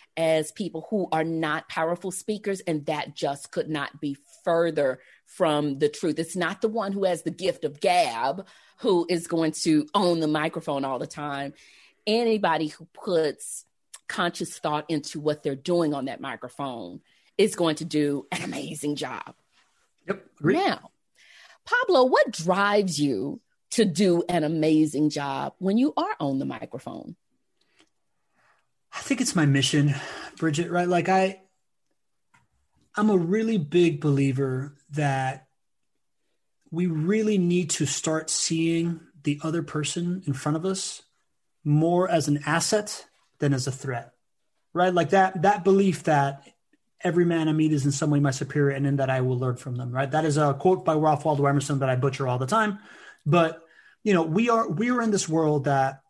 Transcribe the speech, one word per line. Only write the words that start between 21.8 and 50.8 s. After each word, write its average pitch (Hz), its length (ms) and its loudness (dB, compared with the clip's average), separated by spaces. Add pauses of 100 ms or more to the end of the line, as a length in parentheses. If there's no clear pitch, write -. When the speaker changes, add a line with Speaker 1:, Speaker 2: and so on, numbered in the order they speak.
Speaker 1:
what 381 260 4
drives 190 720 0
you 139 400 -2 (300)
to 226 140 4
do 175 440 2
an 170 160 0
amazing 156 680 2
job 139 480 -6
when 196 200 2
you 262 180 2
are 403 240 -2
on 139 180 0
the 139 60 -4
microphone? - 720 -12 (1800)
Speaker 2:
I - 80 -10
think 254 200 -2
it's 247 140 -2
my 160 100 4
mission, 139 520 4 (400)
Bridget, 160 340 -2
right? 175 160 0
Like, 175 220 0
I, 190 340 2 (1500)
I'm 214 160 4
a 202 60 6
really 214 420 2
big 160 420 2
believer 139 760 0 (140)
that 135 580 -2 (1200)
we 175 160 -2
really 202 500 0
need 175 340 2
to - 160 -2
start 160 440 -4
seeing 165 720 -2 (240)
the 147 180 -2
other 165 220 -2
person 175 600 -4
in 143 80 -2
front 151 240 -2
of 160 80 -6
us - 380 -6 (680)
more 170 400 4
as 156 200 0
an 147 180 0
asset 185 600 -2 (340)
than 143 120 2
as 131 140 -2
a 131 60 -4
threat, 127 400 -10 (600)
right? 180 220 2
Like, 170 160 2
that, 190 320 4
that 196 220 2
belief 196 400 4
that 139 420 0 (560)
every 175 220 2
man 165 240 2
I 156 40 2
meet 156 200 2
is 139 120 0
in 143 60 2
some 147 180 -2
way 143 120 4
my 143 100 2
superior, 139 440 0
and 139 120 -2
in 139 100 0
that 135 140 0
I 131 100 0
will 127 160 0
learn 123 200 -2
from 127 180 -10
them, 123 160 -6
right? 131 180 -2
That 151 160 0
is 147 120 2
a 147 180 4
quote 180 300 2